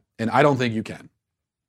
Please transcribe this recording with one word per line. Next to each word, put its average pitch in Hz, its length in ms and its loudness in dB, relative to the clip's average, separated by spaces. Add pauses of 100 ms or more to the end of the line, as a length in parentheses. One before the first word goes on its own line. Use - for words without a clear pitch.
(200)
and 113 120 -4
I 123 100 4
don't 147 160 4
think 120 160 -2
you 110 100 -6
can. - 260 -16 (600)